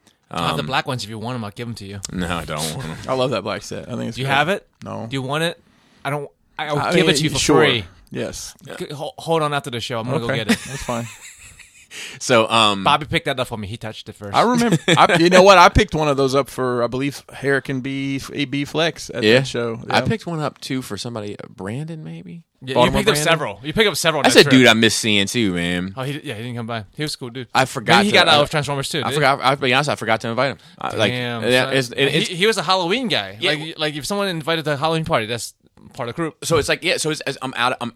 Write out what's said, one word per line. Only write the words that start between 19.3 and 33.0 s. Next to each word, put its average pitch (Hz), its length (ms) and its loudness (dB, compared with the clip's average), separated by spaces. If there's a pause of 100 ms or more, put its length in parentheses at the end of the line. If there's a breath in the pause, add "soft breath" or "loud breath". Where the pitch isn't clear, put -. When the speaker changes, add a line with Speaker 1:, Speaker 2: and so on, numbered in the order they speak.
Speaker 3:
that 135 80 2
show. 117 420 -6
Speaker 2:
I 107 120 2
Speaker 3:
Yeah. - 40 2
Speaker 2:
picked - 220 -2
one 165 140 -4
up, 143 200 -6
too, 131 220 -4
for 104 140 -8
somebody, 107 420 -8
uh, - 100 -14
Brandon, 151 540 -10
maybe? 165 400 -16 (200)
Speaker 1:
Yeah, 131 80 -8
you 131 40 -4
Speaker 2:
Baltimore 123 240 4
Speaker 1:
picked 196 120 2
up 190 40 4
Speaker 2:
Brandon? 151 180 2
Speaker 1:
several. 113 300 -2
You 151 100 -6
picked 208 160 2
up 151 80 -2
several 156 240 0
on - 40 0
Speaker 2:
That's 269 100 4
Speaker 1:
that 170 140 8
Speaker 2:
a - 20 2
dude 131 120 8
Speaker 1:
trip. 120 100 10
Speaker 2:
I - 20 4
miss 113 220 4
seeing, 104 320 2
too, 110 260 2
man. 87 420 -2
Speaker 1:
Oh, 131 60 -8
he, 139 120 -6
yeah, 139 200 -10
he 104 80 -10
didn't 120 140 -10
come 117 100 -8
by. 113 180 -8 (120)
He 151 80 -6
was 151 100 -6
a - 40 -10
cool 123 120 -12
dude. 123 240 -12
Speaker 2:
I 131 100 4
forgot 117 340 2
Speaker 1:
Maybe 202 80 4
he 208 40 0
Speaker 2:
to, 196 80 4
Speaker 1:
got 175 80 6
out 156 140 6
Speaker 2:
uh, - 20 4
Speaker 1:
of 143 80 -2
Transformers 143 380 -4
too, 165 100 -4
Speaker 2:
I 127 40 -2
Speaker 1:
didn't 131 120 -2
Speaker 2:
forgot. 139 280 2
I'll 131 120 4
be 139 180 0
honest, 143 180 2
I 110 40 0
forgot 110 280 0
to 117 80 -6
invite 123 200 0
him. 107 80 -8 (200 soft breath)
I, - 180 -6
like, 107 160 2
Speaker 1:
Damn, 120 320 -6
Speaker 2:
yeah, 127 220 4
Speaker 1:
son. 135 100 -2
Speaker 2:
it's, 127 140 0
it, 139 200 0
Speaker 1:
He, 156 80 2
Speaker 2:
it's 202 100 0
Speaker 1:
he 180 200 0
was 214 100 0
a 165 60 -4
Halloween 190 420 0